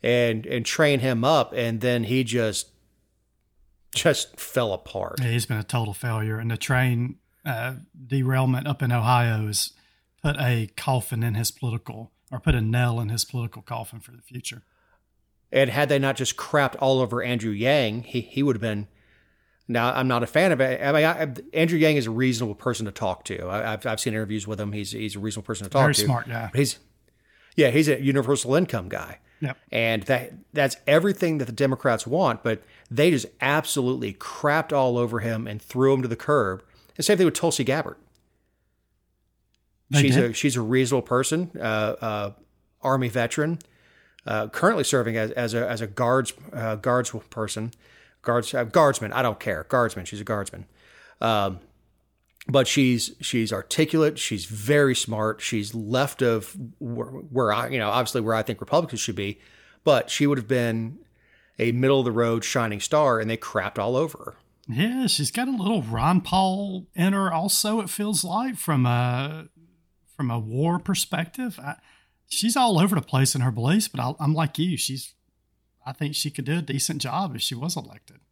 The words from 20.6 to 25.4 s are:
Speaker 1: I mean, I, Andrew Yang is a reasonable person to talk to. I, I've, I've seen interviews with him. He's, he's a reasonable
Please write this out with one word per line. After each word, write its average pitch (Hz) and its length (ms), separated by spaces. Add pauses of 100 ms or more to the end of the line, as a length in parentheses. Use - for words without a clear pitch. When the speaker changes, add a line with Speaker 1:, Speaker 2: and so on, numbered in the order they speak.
Speaker 1:
I 139 100
mean, 151 140
I, 156 500
Andrew 165 220
Yang 156 200
is 120 100
a 113 40
reasonable 117 440
person 113 320
to 101 40
talk 95 340
to. 87 220
I, 107 260
I've, 107 120
I've 110 140
seen 110 140
interviews 107 340
with 107 120
him. 104 120
He's, 101 200
he's 107 240
a 101 40
reasonable 104 260